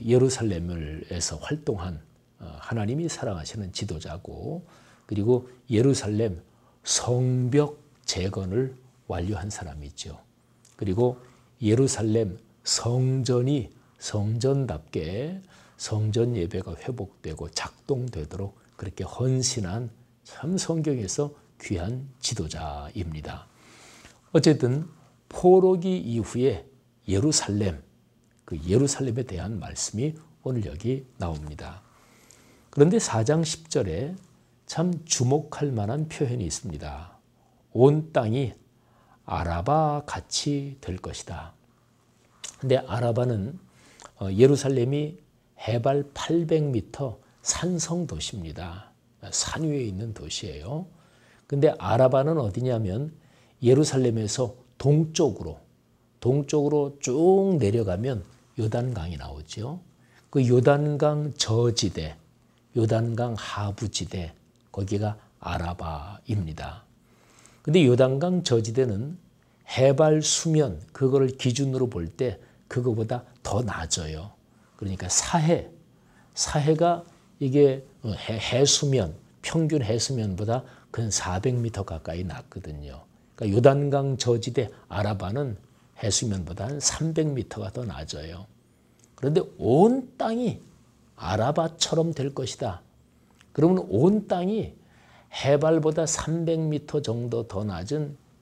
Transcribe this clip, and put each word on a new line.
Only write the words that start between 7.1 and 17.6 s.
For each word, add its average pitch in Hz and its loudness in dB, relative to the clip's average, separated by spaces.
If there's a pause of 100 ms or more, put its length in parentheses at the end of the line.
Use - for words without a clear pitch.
재건을 98 -2 (320)
완료한 90 -4
사람이죠. 76 -12 (560)
그리고 117 0 (420)
예루살렘 110 2 (240)
성전이 127 0 (280)
성전답게 113 -2 (340)
성전 113 0
예배가 90 -4
회복되고 90 -10
작동되도록 98 -6 (200)